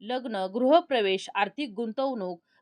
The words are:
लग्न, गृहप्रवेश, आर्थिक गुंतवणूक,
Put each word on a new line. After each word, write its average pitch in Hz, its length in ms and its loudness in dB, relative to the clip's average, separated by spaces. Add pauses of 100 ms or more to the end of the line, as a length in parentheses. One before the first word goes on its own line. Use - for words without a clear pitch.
लग्न, 220 520 -4
गृहप्रवेश, 247 840 4
आर्थिक 208 360 -2
गुंतवणूक, 214 720 -4 (200)